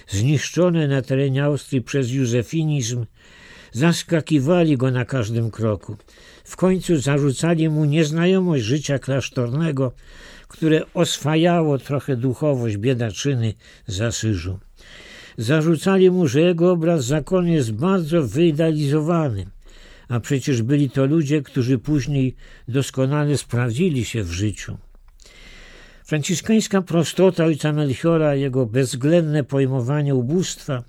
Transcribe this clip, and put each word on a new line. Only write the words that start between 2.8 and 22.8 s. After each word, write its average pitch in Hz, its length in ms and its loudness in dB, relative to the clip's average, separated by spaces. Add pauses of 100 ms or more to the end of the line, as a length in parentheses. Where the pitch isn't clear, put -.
zaskakiwali 160 1040 2
go 131 140 0
na 123 140 -2
każdym 117 460 -2
kroku. 104 460 -4 (480)
W - 120 -18
końcu 180 400 0
zarzucali 147 720 0
mu 151 160 0
nieznajomość 165 800 2
życia 139 340 -2
klasztornego, 135 920 -2 (560)
które 156 340 0 (120)
oswajało 160 840 2
trochę 135 380 -4
duchowość 123 600 -2
biedaczyny 117 800 -2 (320)
z 98 140 -6
Asyżu. 98 580 -4 (800)
Zarzucali 165 720 4
mu, 180 180 2
że 131 120 2
jego 175 320 4
obraz 165 320 0
zakonu 165 440 0
jest 139 240 2
bardzo 165 500 0
wyidealizowany, 151 1200 0 (640)
a 120 120 -2
przecież 131 420 -2
byli 143 280 2
to 135 160 0
ludzie, 151 360 2
którzy 127 360 0
później 135 560 -2 (340)
doskonale 139 680 0